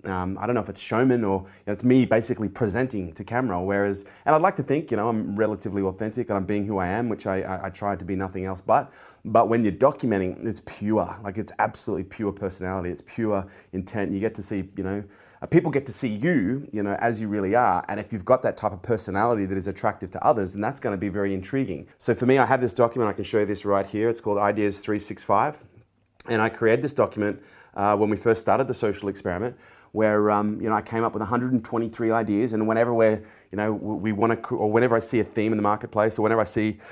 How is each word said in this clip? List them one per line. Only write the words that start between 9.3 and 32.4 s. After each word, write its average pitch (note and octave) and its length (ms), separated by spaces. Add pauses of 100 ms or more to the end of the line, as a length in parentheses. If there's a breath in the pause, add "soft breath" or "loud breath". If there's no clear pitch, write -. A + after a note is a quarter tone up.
when A#2 140
you're G2+ 100
documenting, G#2 720
it's G#2 200
pure, G2+ 560
like, G2+ 160
it's G#2 200
absolutely G2+ 460
pure G2 280
personality. F#2 580
It's - 160
pure G#2 400 (260 loud breath)
intent. G2 400
You G2 80
get A2 140
to G#2 80
see, F#2+ 340
you F#2+ 80
know, G2+ 200 (380 loud breath)
uh, - 40
people E3 240
get C3+ 140
to A#2 80
see B2+ 160
you, B2 640
you G#2 100
know, G2+ 160
as A2+ 220
you A2 80
really G2+ 260
are. G#2+ 340
And G2+ 120
if G2+ 100
you've G2 140
got B2+ 200
that G#2+ 120
type G#2 160
of F#2+ 100
personality G#2+ 640
that F#2+ 140
is F#2 80
attractive G2+ 460
to - 120
others, G#2+ 280
then G2+ 100
that's C3 180
gonna G#2 160
be F#2+ 140
very G2+ 240
intriguing. F#2+ 540 (100)
So - 160
for B2 100
me, C3 140
I B2 80
have B2+ 160
this A#2+ 100
document. A#2 380
I - 20
can G2 120
show G#2+ 160
you G#2 60
this G2 180
right G2+ 200
here. G#2+ 240
It's A#2 120
called G2+ 180
Ideas G#2 400
Three G#2 200
six G2+ 240
five. A#2 360 (680)
And A2+ 140
I A2+ 80
created A2+ 340
this C#3 120
document, G#2 480 (320 loud breath)
uh, G2+ 220
when G#2 120
we G#2+ 80
first A2 240
started A2 260
the B2 80
social G2+ 360
experiment, G2 460 (360 loud breath)
where, G#2+ 380
um, G#2 280
you A2 120
know, G#2+ 40
I G#2+ 60
came A2+ 240
up G#2+ 80
with G#2 100
a G#2 40
hundred B2 260
and A#2 100
twenty-three A2+ 500
ideas. A2 420